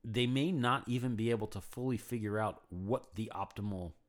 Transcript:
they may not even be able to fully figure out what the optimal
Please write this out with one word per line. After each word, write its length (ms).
they 220
may 260
not 360
even 280
be 160
able 160
to 140
fully 360
figure 420
out 300
what 460
the 200
optimal 580